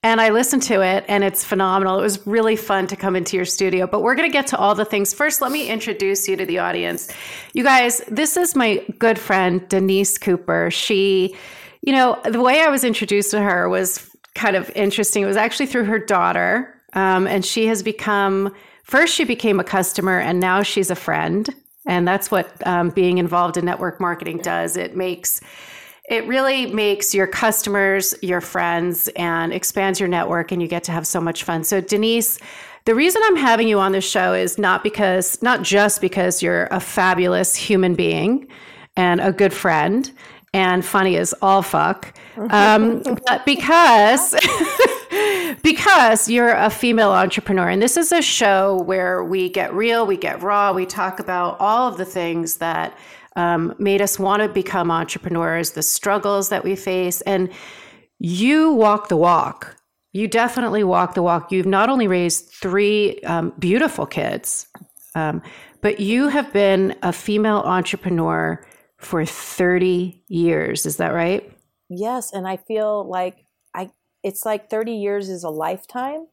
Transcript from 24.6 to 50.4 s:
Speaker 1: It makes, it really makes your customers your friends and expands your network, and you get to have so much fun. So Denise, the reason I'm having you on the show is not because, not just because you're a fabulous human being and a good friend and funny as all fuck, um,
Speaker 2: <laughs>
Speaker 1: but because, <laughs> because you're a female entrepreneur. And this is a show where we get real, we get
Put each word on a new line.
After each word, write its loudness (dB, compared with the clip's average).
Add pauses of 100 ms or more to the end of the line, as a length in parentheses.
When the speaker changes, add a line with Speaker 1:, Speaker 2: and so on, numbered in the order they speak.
Speaker 1:
It -6
makes, -4 (680)
it -2
really 0
makes 0
your 2
customers 0
your -2
friends -2
and -2
expands -2
your 0
network, -2
and -2
you -4
get -6
to -8
have -4
so -2
much -4
fun. -4
So 0
Denise, -2 (440)
the 2
reason 2
I'm 4
having 2
you 2
on 2
the 0
show 0
is -2
not 2
because, 0
not 0
just 2
because 0
you're 0
a -2
fabulous 0
human 2
being 0 (480)
and 2
a 2
good 2
friend 0 (420)
and 2
funny 2
as -2
all 4
fuck, -2 (360)
um, 4 (120)
Speaker 2:
<laughs> -6
Speaker 1:
but 0
because, 6 (680)
<laughs> -2
because 4
you're 4
a 2
female 2
entrepreneur. 0
And 0
this 2
is 0
a 4
show 2
where 0
we -2
get -4
real, 0
we 0
get -6